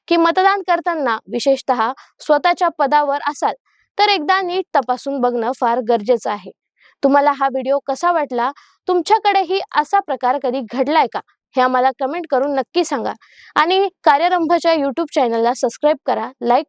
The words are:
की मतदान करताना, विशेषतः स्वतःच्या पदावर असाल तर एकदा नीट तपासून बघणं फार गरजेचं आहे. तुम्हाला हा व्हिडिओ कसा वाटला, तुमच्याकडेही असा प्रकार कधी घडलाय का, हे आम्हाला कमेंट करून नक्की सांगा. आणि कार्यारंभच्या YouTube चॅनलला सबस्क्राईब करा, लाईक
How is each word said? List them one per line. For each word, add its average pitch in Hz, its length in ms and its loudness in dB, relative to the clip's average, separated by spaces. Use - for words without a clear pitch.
की 339 100 2
मतदान 370 440 2
करताना, 330 560 -2
विशेषतः 247 600 0
स्वतःच्या 339 480 0
पदावर 285 500 0
असाल 285 260 -4
तर 415 120 2
एकदा 370 320 0
नीट 359 240 -4
तपासून 269 460 -2
बघणं 240 300 0
फार 240 280 -2
गरजेचं 233 420 0
आहे. 196 200 -10
तुम्हाला 277 280 4
हा 269 160 -2
व्हिडिओ 262 320 -2
कसा 285 320 -2
वाटला, 269 400 -2
तुमच्याकडेही 381 720 2
असा 302 240 0
प्रकार 269 440 -2
कधी 262 180 -2
घडलाय 269 400 0
का, 196 60 -8
हे 254 60 2
आम्हाला 254 280 2
कमेंट 311 300 -6
करून 277 260 0
नक्की 302 300 -2
सांगा. 214 280 -6
आणि 381 320 2
कार्यारंभच्या 330 720 2
YouTube 294 420 -2
चॅनलला 233 380 0
सबस्क्राईब 285 520 0
करा, 247 260 -4
लाईक 240 280 2